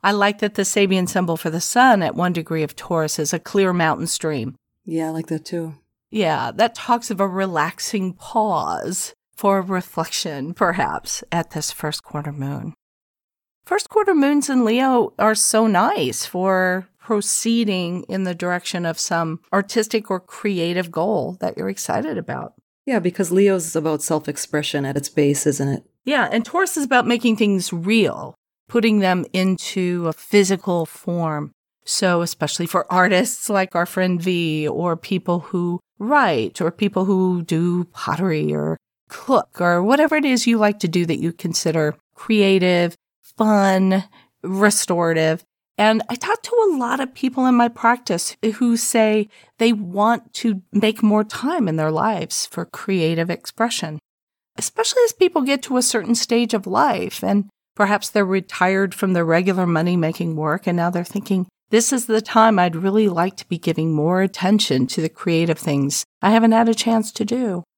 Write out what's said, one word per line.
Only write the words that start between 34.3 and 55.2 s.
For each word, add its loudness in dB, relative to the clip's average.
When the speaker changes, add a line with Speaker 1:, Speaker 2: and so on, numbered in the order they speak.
Speaker 1:
or -2
people -2
who -4
write, 0
or 0
people -2
who 2
do 0
pottery -2
or -4
cook, -2
or 2
whatever 2
it 0
is 0
you 2
like 2
to -2
do 0
that -2
you -2
consider -2
creative, 2
fun, 2
restorative. 2
And 4
I -4
talk -4
to -4
a 0
lot -2
of -6
people -2
in 4
my 4
practice -2
who 2
say 2
they 4
want -2
to -2
make 2
more 4
time -2
in -2
their 0
lives -2
for -8
creative -2
expression, -6
especially 0
as -2
people 2